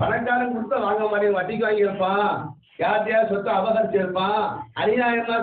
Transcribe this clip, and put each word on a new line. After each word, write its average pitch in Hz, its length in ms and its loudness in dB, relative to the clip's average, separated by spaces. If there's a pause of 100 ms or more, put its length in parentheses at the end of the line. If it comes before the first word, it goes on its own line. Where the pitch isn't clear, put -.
பணக்காரன் 240 540 0
கொடுத்தா 220 320 -2
வாங்க 214 220 0
மாட்டேன், 202 280 2
வட்டிக்கு 220 280 -2
வாங்கியிருப்பான், 202 680 0 (480)
யார்கிட்டயாவது 214 480 2
சொத்தை 196 240 -2
அபகரிச்சிருப்பான், 196 920 0 (360)
அநியாயமா 233 640 0